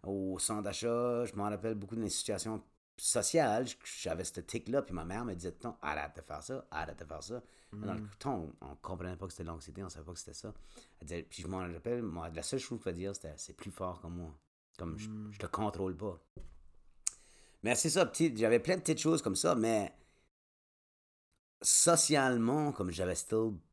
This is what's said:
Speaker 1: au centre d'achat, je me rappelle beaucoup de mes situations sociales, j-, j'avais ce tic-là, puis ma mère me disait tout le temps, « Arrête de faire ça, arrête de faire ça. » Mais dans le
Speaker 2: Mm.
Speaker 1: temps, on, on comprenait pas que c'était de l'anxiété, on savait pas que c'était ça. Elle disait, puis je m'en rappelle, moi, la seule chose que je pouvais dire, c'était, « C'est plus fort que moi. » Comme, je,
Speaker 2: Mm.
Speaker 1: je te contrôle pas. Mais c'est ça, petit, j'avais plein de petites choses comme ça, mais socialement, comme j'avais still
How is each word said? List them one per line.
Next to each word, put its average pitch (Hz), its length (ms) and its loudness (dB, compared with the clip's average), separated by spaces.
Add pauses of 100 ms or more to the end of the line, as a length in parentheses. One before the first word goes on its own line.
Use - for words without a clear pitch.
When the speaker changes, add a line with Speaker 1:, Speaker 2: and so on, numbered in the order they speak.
Speaker 1:
au 95 360 -2
centre 107 240 0
d'achat, 117 600 0
je 107 100 -8
me 101 80 -2
rappelle 104 320 -2
beaucoup 101 200 -6
de 113 60 0
mes 104 80 0
situations 107 540 -2 (340)
sociales, 123 680 4
j-, - 100 -10 (240)
j'avais 85 220 -2
ce - 180 -6
tic-là, 131 420 0
puis 92 100 -8
ma 82 120 -4
mère 104 200 -4
me 104 100 -4
disait 87 160 -6
tout - 80 -16
le - 40 -16 (100)
temps, « - 80 -16
Arrête 76 340 -4
de 80 60 -14
faire 76 220 -10
ça, 131 280 -8
arrête 78 280 -6
de 80 60 -12
faire 78 180 -10
ça. » 117 180 -8 (320)
Mais 104 140 -6
dans 98 60 -2
le 110 80 -6
Speaker 2:
Mm. 104 80 -10 (100)
Speaker 1:
temps, 98 300 -4 (120)
on, - 100 -14
on 73 40 -12
comprenait 90 400 -8
pas 90 120 -8
que - 40 -10
c'était - 120 -10
de 80 60 -6
l'anxiété, 82 340 -10
on 90 60 -8
savait 80 160 -14
pas 87 80 -12
que 85 60 -12
c'était - 140 -14
ça. 107 200 -12 (460)
Elle 82 80 -14
disait, 85 160 -6
puis - 180 -14
je 82 60 -6
m'en 92 120 -4
rappelle, 92 440 -4
moi, 85 260 -4
la 82 140 -6
seule - 160 -2
chose - 100 -8
que 120 60 -4
je - 40 -6 (100)
pouvais 87 40 -2
dire, 95 220 -4
c'était, « 78 220 -10
C'est - 160 -12
plus - 180 -12
fort 90 300 -6
que 85 60 -12
moi. » 85 280 -8 (420)
Comme, 85 220 -6
je, 107 100 -8
Speaker 2:
Mm. 107 220 -8
Speaker 1:
je 104 80 -14
te 104 80 -6
contrôle 101 480 -2
pas. 98 240 -6 (1400)
Mais 123 120 4
c'est 160 140 2
ça, 180 160 8
petit, 156 300 4
j'avais 113 240 6
plein 175 160 2
de 180 60 -2
petites - 180 2
choses 160 220 6
comme 95 140 0
ça, - 200 6
mais 110 380 4 (1700)
socialement, 143 1120 6
comme 90 200 -2
j'avais 90 240 0
still 110 380 2 (200)